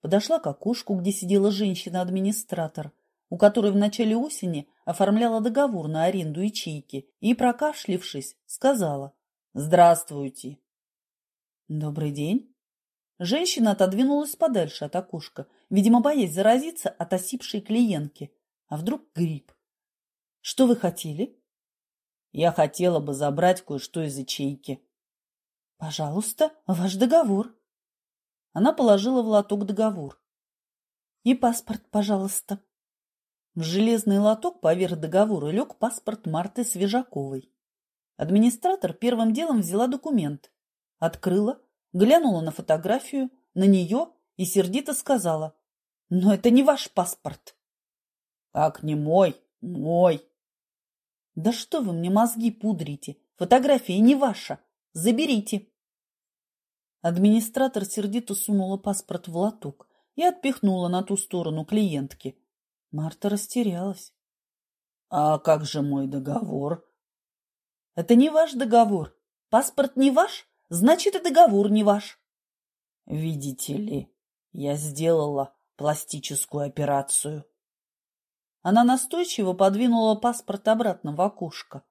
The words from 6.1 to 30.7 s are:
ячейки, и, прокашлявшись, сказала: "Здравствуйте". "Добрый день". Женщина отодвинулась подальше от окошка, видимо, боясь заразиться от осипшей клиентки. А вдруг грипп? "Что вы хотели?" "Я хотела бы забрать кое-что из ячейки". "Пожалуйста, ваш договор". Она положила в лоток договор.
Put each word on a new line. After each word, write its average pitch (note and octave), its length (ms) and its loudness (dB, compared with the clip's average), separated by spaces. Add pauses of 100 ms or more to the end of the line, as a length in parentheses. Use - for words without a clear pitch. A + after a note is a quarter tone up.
ячейки, D3+ 680 -8 (120)
и, A#3 140 2
прокашлявшись, A#3+ 1000 -4 (100)
сказала: D#3 680 -2 (400)
"Здравствуйте". D3+ 1040 2 (1080)
"Добрый D3+ 420 -6
день". D3 420 -4 (680)
Женщина A#3 500 0
отодвинулась B3+ 640 0
подальше G3+ 500 -2
от D3 120 -8
окошка, E3+ 500 -10 (240)
видимо, G#3 300 4
боясь A#3+ 340 0
заразиться B3 540 0
от - 240 -6
осипшей G3 480 -6
клиентки. G3 760 -2 (320)
А D3+ 100 -10
вдруг G3+ 260 -6 (120)
грипп? D#3+ 380 -6 (880)
"Что - 260 2
вы A#3+ 80 6
хотели?" F3 680 -6 (920)
"Я E3 180 2
хотела E3 480 0
бы D3 160 -4
забрать D3+ 480 0
кое-что D3 400 -8
из C#3 160 -6
ячейки". C#3 640 -8 (1000)
"Пожалуйста, D#3+ 720 -4 (120)
ваш F#3 300 -2
договор". A#3 640 2 (960)
Она B3+ 200 4
положила A#3+ 480 4
в A3+ 60 -2
лоток G3+ 400 0
договор. F#3+ 560 -4 (1000)